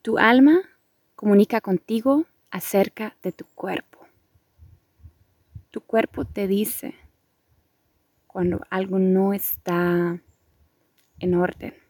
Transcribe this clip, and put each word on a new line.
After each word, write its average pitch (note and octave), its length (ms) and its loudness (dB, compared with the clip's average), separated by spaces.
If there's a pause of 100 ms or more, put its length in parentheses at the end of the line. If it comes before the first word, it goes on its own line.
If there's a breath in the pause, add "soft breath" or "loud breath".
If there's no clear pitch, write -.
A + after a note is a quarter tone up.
Tu A3 160 -4
alma C4+ 440 6 (560)
comunica G#3 420 4
contigo A3+ 640 -2 (280)
acerca G3 720 -4
de F#3 120 -8
tu - 140 -20
cuerpo. - 600 -12 (1600)
Tu - 120 -12
cuerpo - 420 -2
te G3+ 240 -6
dice G#3 480 -4 (1400)
cuando F3+ 360 -2
algo F#3+ 280 -4
no F#3+ 360 2
está F3 880 -2 (1000)
en F3+ 160 0
orden. - 400 -4 (140)